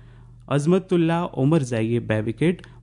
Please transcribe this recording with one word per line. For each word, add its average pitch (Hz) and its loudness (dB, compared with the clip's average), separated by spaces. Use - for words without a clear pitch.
અઝમતુલ્લા 170 0
ઓમરઝાઈએ 123 0
બે 110 -2
વિકેટ, 143 -2